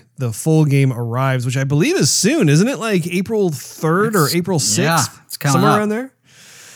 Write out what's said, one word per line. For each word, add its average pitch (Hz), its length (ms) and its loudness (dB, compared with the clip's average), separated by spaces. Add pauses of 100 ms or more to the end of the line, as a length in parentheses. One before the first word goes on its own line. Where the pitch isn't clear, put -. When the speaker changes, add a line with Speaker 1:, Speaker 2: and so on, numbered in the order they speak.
(180)
Speaker 1:
the 120 160 -4
full 156 320 -2
game 139 260 2
arrives, 123 540 -2
which 131 100 -4
I 135 80 -2
believe 156 320 0
is 202 160 2
soon. 233 380 2
Isn't 165 180 4
it, 269 100 -2
like, 185 300 -2
April 185 440 -2
third 180 640 -2
or 151 80 6
Speaker 2:
It's, 156 100 0
Speaker 1:
April 180 220 0
Speaker 2:
yeah, 151 400 0
Speaker 1:
sixth? - 280 -4
Speaker 2:
it's - 120 -14
coming 143 160 0
Speaker 1:
Somewhere 190 180 4
Speaker 2:
up. 196 80 4
Speaker 1:
around 214 100 0
there? 240 220 -4 (640)